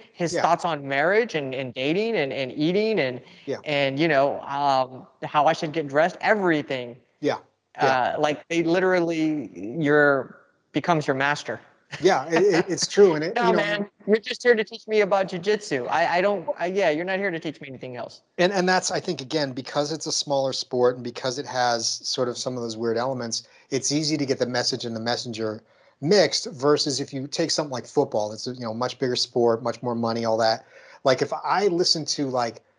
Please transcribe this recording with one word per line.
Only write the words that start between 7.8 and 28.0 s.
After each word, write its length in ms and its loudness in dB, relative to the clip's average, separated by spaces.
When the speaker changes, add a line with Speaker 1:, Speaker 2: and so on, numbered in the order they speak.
Speaker 1:
Uh, 40 -4
like, 280 -2
they 140 0
literally, 880 0
your, 560 4
becomes 340 0
your 100 0
master. 420 -2
Speaker 2:
Yeah, 280 4
it, 140 4
it, 260 4
it's 180 -4
true. 280 6
And 100 -2
it, 100 -4
Speaker 1:
<laughs> 20 -2
"No, 100 2
Speaker 2:
you 60 4
know, 40 4
Speaker 1:
man, 340 -2
you're 120 4
just 260 -8
here 100 6
to 80 0
teach 240 -10
me 140 2
about 280 2
jujitsu. 600 -2
I, 300 2
I 20 4
don't, 360 0
I, 100 -4
yeah, 240 2
you're 140 -2
not 140 -4
here 140 -2
to 80 -6
teach 200 -8
me 80 -16
anything 280 -12
else." 240 -12
Speaker 2:
And, 140 4
and 160 0
that's, 240 0
I 80 -2
think, 200 -6
again, 320 -4
because 380 -4
it's 160 -8
a 60 -6
smaller 400 -2
sport 440 0
and 60 -12
because 380 -6
it 60 -10
has 420 0
sort 400 -4
of 100 -6
some 180 -6
of 60 -6
those 140 -6
weird 200 -2
elements, 460 -4
it's 200 -2
easy 260 0
to 80 0
get 140 0
the 80 2
message 380 -2
and 100 -6
the 60 -6
messenger 600 -4
mixed 520 4
versus 480 2
if 120 -6
you 140 -8
take 240 -2
something 220 -2
like 160 -8
football, 440 0